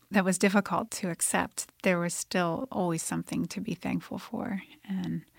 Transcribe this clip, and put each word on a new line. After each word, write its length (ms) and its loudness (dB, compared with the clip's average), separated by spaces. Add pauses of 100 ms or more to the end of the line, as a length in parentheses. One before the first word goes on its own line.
(100)
that 140 6
was 140 4
difficult 540 2
to 180 -4
accept, 560 0 (160)
there 160 4
was 160 0
still 560 0
always 320 0
something 440 -2
to 140 -8
be 140 -4
thankful 440 -4
for. 440 -6 (260)
And 340 -4 (160)